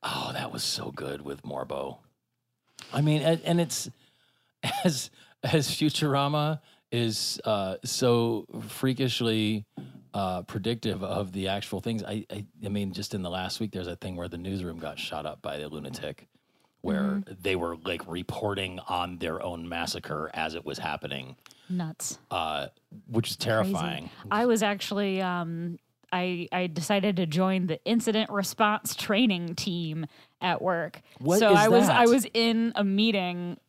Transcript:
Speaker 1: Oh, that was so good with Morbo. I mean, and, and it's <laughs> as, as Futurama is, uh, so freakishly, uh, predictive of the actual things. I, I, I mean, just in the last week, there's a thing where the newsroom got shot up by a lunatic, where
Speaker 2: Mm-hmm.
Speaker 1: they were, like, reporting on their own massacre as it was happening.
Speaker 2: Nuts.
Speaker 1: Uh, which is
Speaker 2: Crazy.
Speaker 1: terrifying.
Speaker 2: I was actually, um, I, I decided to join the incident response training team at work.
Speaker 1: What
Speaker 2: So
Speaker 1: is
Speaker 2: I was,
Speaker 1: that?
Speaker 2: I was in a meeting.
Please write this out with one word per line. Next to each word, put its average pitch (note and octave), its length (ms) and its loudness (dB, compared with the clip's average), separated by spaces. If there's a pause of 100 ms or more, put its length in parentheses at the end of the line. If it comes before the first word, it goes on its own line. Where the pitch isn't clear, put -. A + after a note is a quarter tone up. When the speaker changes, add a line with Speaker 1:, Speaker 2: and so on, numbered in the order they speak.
Speaker 1:
Oh, - 300 -4
that A2+ 180 -6
was - 120 -6
so - 280 -4
good C#2 300 -6
with C#2+ 240 -8
Morbo. C2+ 540 -6 (920)
I C#3+ 80 2
mean, D3+ 200 4
and, D#3+ 220 4
and E3+ 180 4
it's D#3 280 -4 (460)
<laughs> - 480 -6
as, C#3+ 260 0 (340)
as D3 260 2
Futurama D3 880 2 (320)
is, A#2 540 -2
uh, G2 400 0
so A#2 600 2 (220)
freakishly, A2+ 1000 0 (480)
uh, F#2 300 -2
predictive G2+ 600 -4
of F#2+ 280 -4
the F#2+ 160 -4
actual G2 320 -2
things. A2 240 -4
I, G#2+ 260 -6
I, G#2 160 -8 (200)
I G2 40 -4
mean, G2+ 220 -2
just F#2+ 240 -8
in G2 80 -2
the F2+ 60 -4
last F#2 320 -4
week, G#2 100 -4
there's F2+ 160 -6
a F2 80 -6
thing F#2 220 -8
where F2 100 -4
the E2+ 100 -8
newsroom F2 400 -4
got D#2 220 -8
shot D2+ 260 -6
up D2+ 160 -8
by D2 160 -6
a D2+ 120 -8
lunatic, D2 580 -10 (540)
where G2 200 0
Speaker 2:
Mm-hmm. - 400 -2
Speaker 1:
they F#2+ 140 2
were, E2+ 300 -2
like, F2 200 -4
reporting F#2 840 -4
on F2+ 320 -2
their E2 220 -4
own E2+ 280 -6
massacre D#2+ 640 -6
as D#2+ 200 -4
it E2 120 -8
was C#2+ 120 -6
happening. C#2 600 -8 (320)
Speaker 2:
Nuts. F3 500 -6 (100)
Speaker 1:
Uh, D#2 380 -2 (400)
which A2 240 0
is - 60 -8
Speaker 2:
Crazy. - 120 -2
Speaker 1:
terrifying. E2 600 0 (200)
Speaker 2:
I G#3+ 180 2
was A3+ 140 4
actually, G3+ 600 0
um, E3+ 580 -4 (320)
I, F3+ 400 -2
I F3+ 160 0
decided F#3+ 480 2
to F3+ 100 2
join F#3 400 2
the E3 200 -2
incident A3 440 2
response G#3 680 0
training F#3+ 600 2
team E3 500 -4 (360)
at F3+ 200 0
work. E3+ 400 -2 (180)
Speaker 1:
What E3 200 6
Speaker 2:
So G#3+ 140 10
Speaker 1:
is G3 40 10
Speaker 2:
I G#3+ 120 8
was, A#3 180 8
Speaker 1:
that? - 100 6
Speaker 2:
I A#3+ 80 8
was A#3+ 300 6
in A#3 400 4
a G#3 80 2
meeting. G3 720 2 (120)